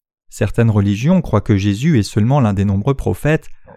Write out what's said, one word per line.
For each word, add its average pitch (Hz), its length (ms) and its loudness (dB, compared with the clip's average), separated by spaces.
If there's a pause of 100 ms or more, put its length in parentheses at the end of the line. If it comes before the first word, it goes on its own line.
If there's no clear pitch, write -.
(380)
Certaines 113 320 0
religions 107 520 2
croient - 180 -2
que 104 160 2
Jésus 104 420 0
est 104 60 2
seulement 127 380 0
l'un 107 100 2
des 98 140 0
nombreux 101 280 0
prophètes, - 540 -2 (300)